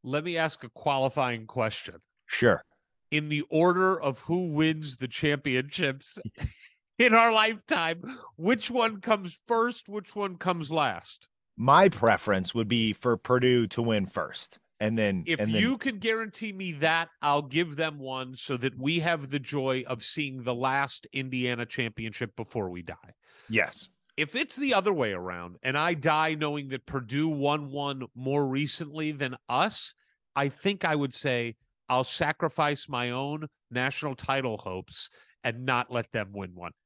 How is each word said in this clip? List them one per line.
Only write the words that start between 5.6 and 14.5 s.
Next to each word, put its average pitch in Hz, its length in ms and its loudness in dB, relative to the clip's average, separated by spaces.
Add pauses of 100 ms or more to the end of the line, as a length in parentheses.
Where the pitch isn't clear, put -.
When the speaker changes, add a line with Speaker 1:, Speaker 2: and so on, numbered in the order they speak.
Speaker 1:
<laughs> - 400 -20
in 240 160 6
our 233 180 8
lifetime, 214 720 0 (340)
which 208 360 0
one 226 280 0
comes 196 480 -2
first? 233 400 0
Which 202 280 -10
one 202 220 -4
comes 170 340 -2
last? 135 560 -2 (280)
Speaker 2:
My 147 320 8
preference 101 680 4
would 113 120 0
be 110 260 2
for 120 220 0
Purdue 123 520 4
to 117 140 -4
win 107 260 2
first. - 500 -8 (220)